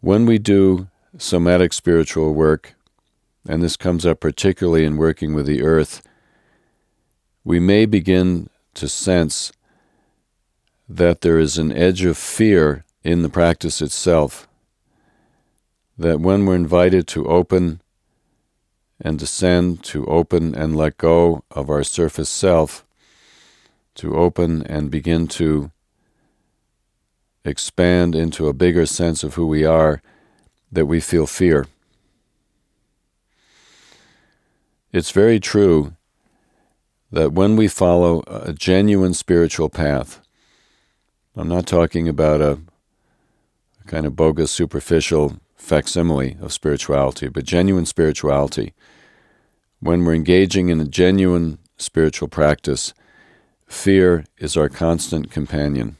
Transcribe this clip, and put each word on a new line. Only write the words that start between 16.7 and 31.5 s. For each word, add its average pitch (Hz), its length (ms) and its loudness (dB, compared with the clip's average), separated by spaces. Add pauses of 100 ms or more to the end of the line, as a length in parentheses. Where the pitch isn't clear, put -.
to - 180 -6
open 87 520 0 (1200)
and 78 200 -6
descend, 87 640 0
to - 240 -8
open 82 480 0
and 78 200 -4
let 78 220 -2
go 85 540 2
of 71 180 -8
our 73 140 -2
surface 78 460 -4
self, 82 540 0 (1080)
to 76 240 -6
open 82 460 0
and 76 260 -6
begin 82 380 -2
to 78 420 -2 (1700)
expand 87 720 0
into 80 340 -2
a 71 60 -2
bigger 85 320 2
sense 82 380 -4
of 73 100 -8
who 85 140 -4
we 78 180 0
are, 78 340 2 (720)
that 80 140 0
we 82 140 0
feel 80 260 0
fear. 78 400 2 (3250)